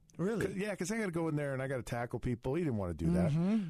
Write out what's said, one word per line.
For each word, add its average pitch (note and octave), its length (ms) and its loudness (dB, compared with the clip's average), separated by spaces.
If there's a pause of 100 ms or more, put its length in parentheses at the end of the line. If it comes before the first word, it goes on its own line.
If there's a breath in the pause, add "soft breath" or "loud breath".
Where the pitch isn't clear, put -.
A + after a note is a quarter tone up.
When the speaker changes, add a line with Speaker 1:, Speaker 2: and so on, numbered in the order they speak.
(180)
Speaker 1:
Really? G3 280 0
Speaker 2:
'Cause, G3 100 -4
yeah, G3+ 200 -2
'cause F#3 160 -4
I A3+ 60 0
gotta G#3+ 120 0
go E3 200 0
in D3+ 80 0
there C#3+ 160 0
and C3 100 -2
I C3+ 40 -2
gotta C3 140 -2
tackle A#2+ 380 -4
people. B2 340 -2
He F3 100 2
didn't B2+ 140 2
wanna F2+ 160 0
do D#2+ 180 0
that. E3 200 4
Speaker 1:
Mm-hmm. F3+ 260 2 (120)